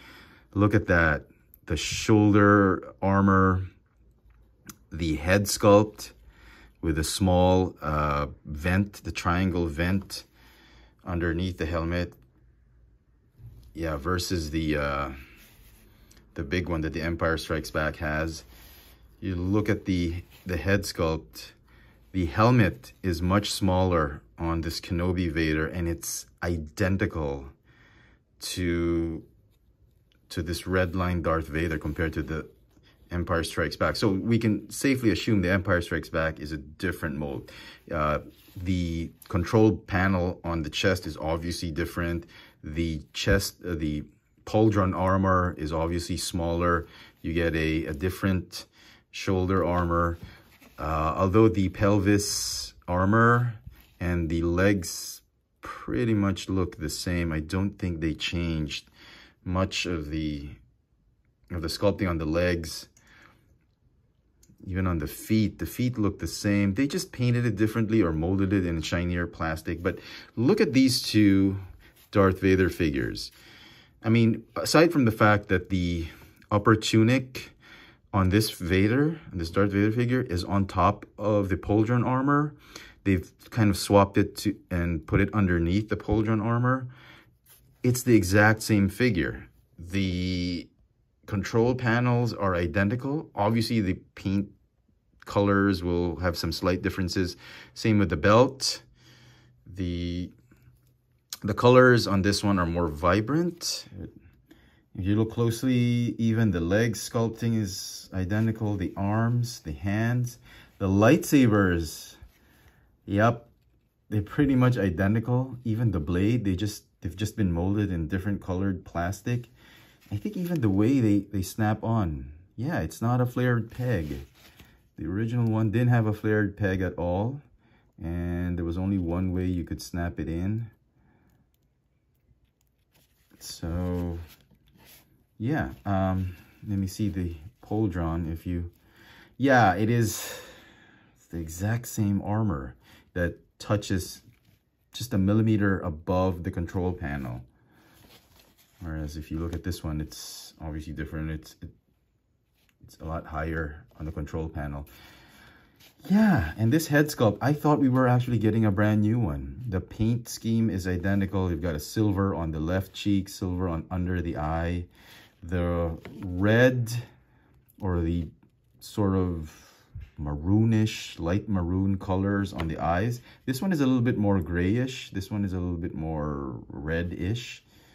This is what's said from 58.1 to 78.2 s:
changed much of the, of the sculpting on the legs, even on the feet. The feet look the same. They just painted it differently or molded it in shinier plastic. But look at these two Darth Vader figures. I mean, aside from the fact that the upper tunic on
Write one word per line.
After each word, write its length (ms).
changed 760
much 360
of 240
the, 400
of 100
the 60
sculpting 420
on 80
the 80
legs, 640
even 220
on 120
the 80
feet. 520
The 60
feet 320
look 220
the 80
same. 480
They 120
just 240
painted 340
it 100
differently 460
or 100
molded 420
it 120
in 160
shinier 460
plastic. 540
But 180
look 260
at 120
these 280
two 560
Darth 300
Vader 280
figures. 640
I 60
mean, 340
aside 360
from 140
the 60
fact 380
that 200
the 380
upper 240
tunic 760
on 160